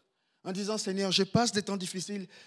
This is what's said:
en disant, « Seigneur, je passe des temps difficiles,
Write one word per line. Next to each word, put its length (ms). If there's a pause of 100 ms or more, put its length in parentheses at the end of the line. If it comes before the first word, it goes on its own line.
(440)
en 80
disant, « 260
Seigneur, 320
je 140
passe 260
des 120
temps 140
difficiles, 520 (180)